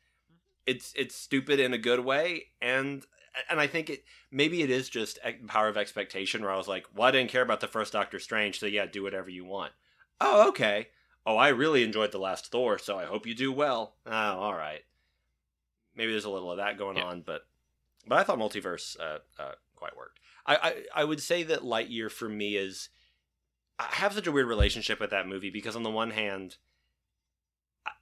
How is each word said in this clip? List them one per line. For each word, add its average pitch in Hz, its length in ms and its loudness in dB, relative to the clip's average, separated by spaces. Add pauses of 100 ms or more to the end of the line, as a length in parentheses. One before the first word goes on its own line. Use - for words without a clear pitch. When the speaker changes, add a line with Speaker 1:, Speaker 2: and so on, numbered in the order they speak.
(680)
Speaker 1:
It's, 127 280 -4
it's 131 200 -4
stupid 139 440 0
in 127 140 4
a 123 40 0
good 120 220 2
way, 156 600 0
and, 135 460 -2 (440)
and 165 100 2
I 147 80 4
think 160 220 -2
it, 147 140 -8 (280)
maybe 156 320 2
it 135 80 2
is 127 180 0
just 110 380 -6
e-, 117 60 -4 (140)
power 107 200 4
of 104 100 0
expectation, 101 640 -4
where 98 100 -2
I 95 60 0
was 92 100 -2
like, 95 260 -4
"Well, 110 140 4
I 135 40 8
didn't 127 180 4
care 127 140 4
about 110 160 2
the 110 80 -4
first 110 260 -4
Doctor 101 260 -2
Strange, 104 400 -2
so 107 60 -4
yeah, 101 220 0
do 98 160 -6
whatever 95 260 -6
you 90 160 -12
want." 92 280 -8 (460)
"Oh, 392 300 8
okay. 107 400 2 (340)
Oh, 110 140 2
I 135 120 10
really 139 340 6
enjoyed 107 280 2
the 101 80 -6
last 95 320 -4
Thor, 117 280 2
so 101 180 -4
I 90 80 -4
hope 107 220 -6
you 117 80 -6
do 131 160 0
well." 131 440 0 (120)
Oh, 113 40 -6
all 104 440 0
right. 76 280 -6 (1120)
Maybe 113 180 0
there's 107 140 -2
a 104 60 -4
little 92 200 -6
of 87 60 -6
that 101 220 -2
going 98 180 -4
Speaker 2:
Yeah. 90 80 -2
Speaker 1:
on, 87 160 -8
but, 78 260 -8 (600)
but 127 100 4
I 185 60 6
thought 185 160 0
Multiverse, 95 600 -4
uh, 78 200 -6 (180)
uh, 69 180 -10 (200)
quite - 200 -12
worked. - 240 -18 (280)
I, 147 80 6
I, - 460 -2
I - 20 4
would 151 180 -2
say 175 220 0
that 156 180 0
Lightyear 113 480 -2
for - 180 -10
me 104 280 -4
is, 95 340 -4 (880)
I 117 140 -6
have 196 220 0
such 202 120 -4
a 170 60 0
weird 139 160 4
relationship 110 520 2
with 104 120 -2
that 95 160 0
movie, 98 240 -6
because 107 240 -8
on 117 80 -6
the 110 80 -2
one 110 180 0
hand, 98 480 -4 (1400)